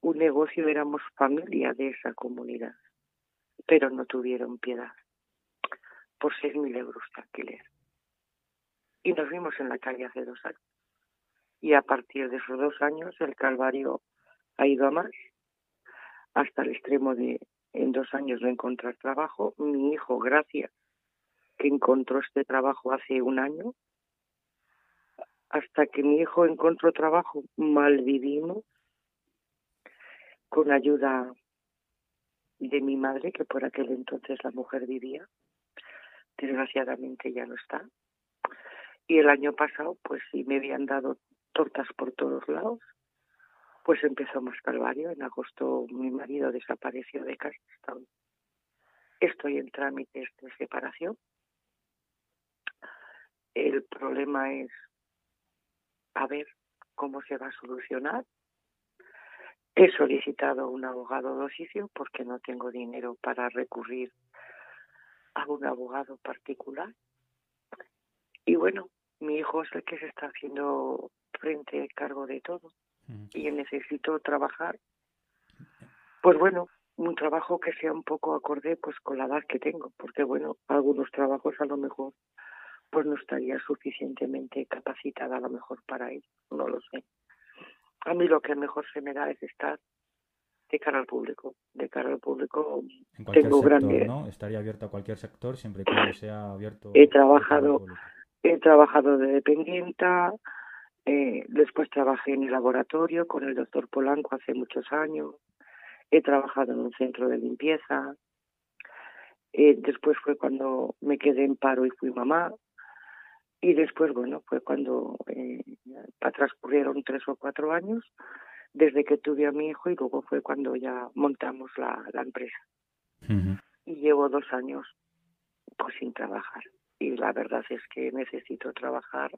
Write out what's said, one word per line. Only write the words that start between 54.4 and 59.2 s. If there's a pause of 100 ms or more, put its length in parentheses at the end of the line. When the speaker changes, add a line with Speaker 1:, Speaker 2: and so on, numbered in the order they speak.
Speaker 1:
es (1400)
a
ver (480)
cómo
se
va
a
solucionar. (1500)